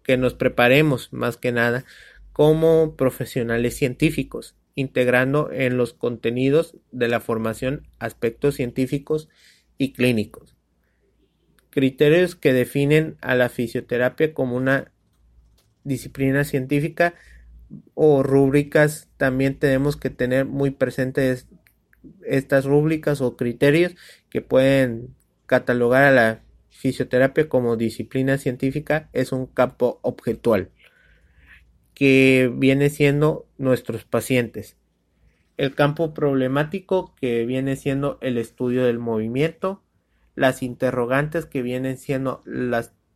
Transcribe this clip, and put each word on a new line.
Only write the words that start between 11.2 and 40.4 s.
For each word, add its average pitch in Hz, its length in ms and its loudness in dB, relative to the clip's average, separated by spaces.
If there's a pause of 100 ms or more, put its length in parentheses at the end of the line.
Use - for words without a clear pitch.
Criterios 151 640 2
que 135 160 2
definen 143 680 0
a 127 140 -2
la 123 140 2
fisioterapia 123 840 -2
como 127 240 -4
una 131 360 -2 (920)
disciplina 135 580 -2
científica 147 680 -2 (800)
o 143 280 4
rúbricas, 143 920 2
también 135 420 0
tenemos 143 380 0
que 175 140 -6
tener 131 340 -2
muy 139 260 -2
presentes 131 800 -2 (760)
estas 135 400 0
rúbricas 147 560 0
o 123 160 -2
criterios 143 580 0 (340)
que - 140 -6
pueden 131 720 2 (320)
catalogar 123 580 4
a 143 60 8
la 113 320 4 (260)
fisioterapia 135 800 0
como 120 280 0
disciplina 117 600 -2
científica. 143 760 -4
Es 127 200 -4
un 131 140 -6
campo - 560 -2
objetual 113 680 -2 (1200)
que 131 600 4
viene 135 360 2
siendo 147 640 0
nuestros 123 480 -4
pacientes, 117 720 -4 (800)
el 139 180 -2
campo 156 380 0
problemático 143 1000 -2
que 117 320 -2
viene 131 300 -4
siendo 139 440 -4
el 123 180 -4
estudio 123 460 -4
del 120 140 0
movimiento, 120 840 -4 (520)
las 131 280 0